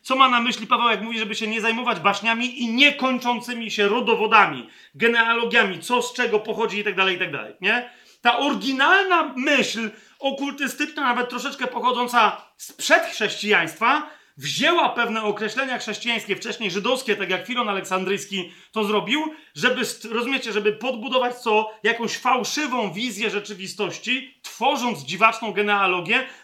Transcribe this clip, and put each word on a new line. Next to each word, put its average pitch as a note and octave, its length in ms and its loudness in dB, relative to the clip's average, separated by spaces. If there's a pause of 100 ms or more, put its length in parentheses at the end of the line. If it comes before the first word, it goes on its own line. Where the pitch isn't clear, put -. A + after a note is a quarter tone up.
co B3+ 140 -2
ma C4 120 6
na A#3+ 120 4
myśli A3+ 260 -2
Paweł, A#3+ 220 2
jak G#3 140 0
mówi, A3+ 160 -6
żeby G#3+ 160 -4
się A3 120 -4
nie A3 140 -2
zajmować A3+ 400 0
baśniami A3+ 640 0
i A3+ 120 -2
niekończącymi B3 960 0
się G3+ 180 2
rodowodami, G3+ 800 4 (260)
genealogiami, A3+ 840 2
co B3 240 0
z - 120 -8
czego A#3+ 260 0
pochodzi G#3 380 -2
i G3+ 60 -4
tak G3+ 100 -2
dalej, F#3+ 220 2
i - 20 -10
tak F3 140 -4
dalej, A#2 280 -10
nie? A#3 300 0 (320)
Ta A#3+ 160 4
oryginalna C#4+ 960 2
myśl B3 540 0 (280)
okultystyczna, C#4+ 840 -4
nawet B3 260 0
troszeczkę A#3+ 380 -6
pochodząca A#3+ 760 2 (140)
sprzed - 460 2
chrześcijaństwa, G#3 1080 0 (260)
wzięła C#4+ 520 2
pewne A3 340 -2
określenia A3 560 -2
chrześcijańskie, G3+ 580 -4
wcześniej G#3+ 340 -6
żydowskie, G#3 460 0
tak F#3+ 140 -4
jak F3+ 160 -2
Filon A#3+ 220 -2
Aleksandryjski F#3+ 840 -4 (200)
to G#3+ 120 0
zrobił, G#3+ 500 0 (200)
żeby B3 300 0
st-, - 240 -8
rozumiecie, A#3 440 -2
żeby G#3 200 2
podbudować B3 600 -2
co, G#3+ 360 0 (120)
jakąś A3+ 340 -2
fałszywą B3 760 -2
wizję G#3+ 380 -4
rzeczywistości, G3+ 1120 -6
tworząc A#3+ 560 -2
dziwaczną G3 540 0
genealogię, G3+ 760 2 (180)